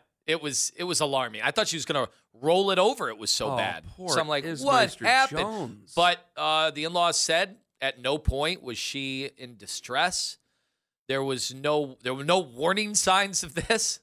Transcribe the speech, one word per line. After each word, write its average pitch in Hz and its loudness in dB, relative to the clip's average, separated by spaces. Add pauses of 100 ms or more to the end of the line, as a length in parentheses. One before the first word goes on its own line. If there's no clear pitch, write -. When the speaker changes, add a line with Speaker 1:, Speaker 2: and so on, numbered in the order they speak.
(280)
Speaker 1:
It 160 0
was, 147 -4
it 170 -6
was 175 -2
alarming. 127 -2
I 135 2
thought 208 0
she 165 -4
was 147 -8
gonna 139 0 (320)
roll 180 4
it 185 4
over. 202 4
It 110 -8
was 107 -2
so 110 0
Speaker 2:
Oh, 131 -2
Speaker 1:
bad. 92 -2 (140)
Speaker 2:
poor 180 -6
Speaker 1:
So 151 4
I'm 156 -2
like, 147 -2
Speaker 2:
Ismeister 208 2
Speaker 1:
"What 226 4
happened?" 262 4
Speaker 2:
Jones. 180 -6
Speaker 1:
But, 175 4 (120)
uh, 156 2
the 147 -6
in-laws 170 2
said 185 0 (240)
at 135 -4
no 131 2
point 151 -2
was 120 -8
she 135 -6
in 123 -16
distress. 135 -4 (720)
There 135 -2
was 131 -4
no, 143 -2
there 127 -4
were 139 -8
no 175 4
warning 180 -2
signs 196 2
of 165 -12
this. 220 -2